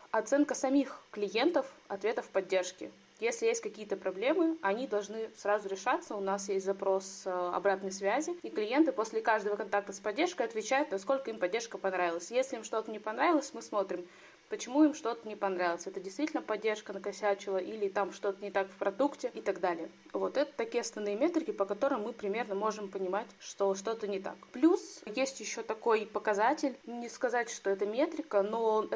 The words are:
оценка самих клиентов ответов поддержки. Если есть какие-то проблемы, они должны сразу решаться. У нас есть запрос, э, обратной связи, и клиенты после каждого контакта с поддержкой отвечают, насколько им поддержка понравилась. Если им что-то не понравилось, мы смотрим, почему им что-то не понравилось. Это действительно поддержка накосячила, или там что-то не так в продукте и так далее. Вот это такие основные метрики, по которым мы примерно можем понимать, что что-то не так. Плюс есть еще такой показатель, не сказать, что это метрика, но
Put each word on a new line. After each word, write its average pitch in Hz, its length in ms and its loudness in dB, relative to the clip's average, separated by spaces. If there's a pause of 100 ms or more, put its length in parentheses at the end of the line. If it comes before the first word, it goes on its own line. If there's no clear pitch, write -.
(120)
оценка 269 440 4
самих 269 440 2 (120)
клиентов 240 600 2 (160)
ответов 208 420 -2
поддержки. 185 640 0 (300)
Если 233 240 0
есть 226 160 2
какие-то 208 340 -6
проблемы, 294 680 2
они 202 260 0
должны 208 500 -4
сразу 202 320 0
решаться. 247 460 -2
У 202 40 -4
нас 196 300 -2
есть 190 160 0
запрос, 196 600 0
э, 180 280 -2
обратной 190 400 0
связи, 226 400 0 (100)
и 220 60 -8
клиенты 240 420 2
после 220 300 -2
каждого 214 340 2
контакта 202 380 -2
с - 80 -12
поддержкой 240 460 0
отвечают, 262 440 0
насколько 269 380 -2
им 220 100 -8
поддержка 208 380 -2
понравилась. 180 520 0
Если 254 280 0
им 220 80 -10
что-то 220 260 -2
не 214 80 -6
понравилось, 269 540 2
мы 226 80 -10
смотрим, 190 440 -2 (440)
почему 247 340 4
им 294 100 8
что-то 226 360 -4
не 208 80 -8
понравилось. 180 500 0
Это 190 140 -6
действительно 269 400 -4
поддержка 214 500 -2
накосячила, 196 680 0
или 202 300 -2
там 196 240 0
что-то 202 320 -4
не 202 80 -6
так 196 160 2
в - 80 -20
продукте 240 580 0
и 226 60 -10
так 190 220 -2
далее. 170 260 0 (240)
Вот 190 240 -2
это 285 160 2
такие 233 300 -2
основные 208 340 -2
метрики, 311 360 2
по 196 120 0
которым 214 380 0
мы 233 100 -4
примерно 208 420 -2
можем 202 360 -2
понимать, 190 380 -2 (120)
что 196 360 0
что-то 214 340 -4
не 190 100 -2
так. 170 160 -8 (160)
Плюс 320 540 4
есть - 340 -2
еще 220 240 -6
такой 214 420 2
показатель, 220 720 2 (100)
не 240 220 -6
сказать, 233 420 0
что - 200 -4
это 196 160 2
метрика, 220 580 0
но 220 380 2 (140)